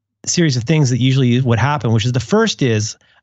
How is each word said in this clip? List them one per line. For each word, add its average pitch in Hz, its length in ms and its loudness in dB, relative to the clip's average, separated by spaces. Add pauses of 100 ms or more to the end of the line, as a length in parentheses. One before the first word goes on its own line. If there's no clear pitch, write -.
(260)
series 156 300 0
of 117 60 -2
things 151 280 0
that 127 100 0
usually 131 400 2
would 117 180 0
happen, 131 340 0
which 113 120 0
is 123 80 -2
the 123 80 -2
first 208 420 -2
is 110 340 -2 (260)